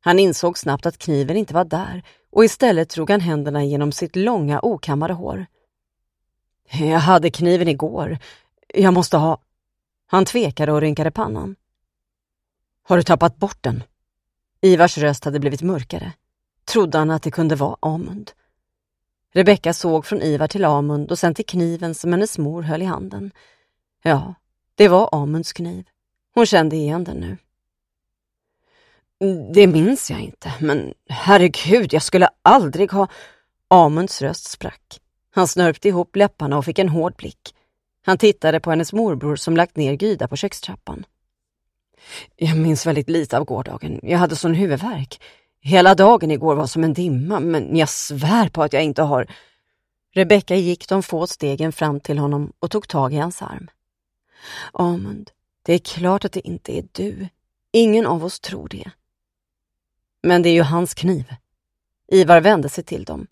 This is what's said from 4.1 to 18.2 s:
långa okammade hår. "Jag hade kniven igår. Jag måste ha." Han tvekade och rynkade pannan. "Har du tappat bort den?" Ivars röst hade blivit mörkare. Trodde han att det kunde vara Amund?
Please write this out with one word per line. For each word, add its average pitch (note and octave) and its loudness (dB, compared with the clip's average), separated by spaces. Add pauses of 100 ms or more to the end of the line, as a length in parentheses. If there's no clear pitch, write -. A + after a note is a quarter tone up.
långa F#3 -2
okammade E3 -4
hår. F#3 -10 (1200)
"Jag D#3 0
hade E3 4
kniven F3 0
igår. C#3+ -4 (560)
Jag F#3+ 4
måste F3 0
ha." D#3+ 0 (680)
Han F#3+ 2
tvekade D3+ -2
och D3+ 2
rynkade D#3 -2
pannan. G#3 -8 (1300)
"Har F3+ 0
du E3+ 2
tappat E3+ 2
bort - -8
den?" A#2+ -6 (760)
Ivars F3 4
röst D3 -2
hade C#3+ -4
blivit C#3 -4
mörkare. E3+ -6 (520)
Trodde E3+ 0
han D#3 0
att D#3+ -4
det D#3 -6
kunde D#3+ -2
vara C#3 -4
Amund? F3 -8 (1000)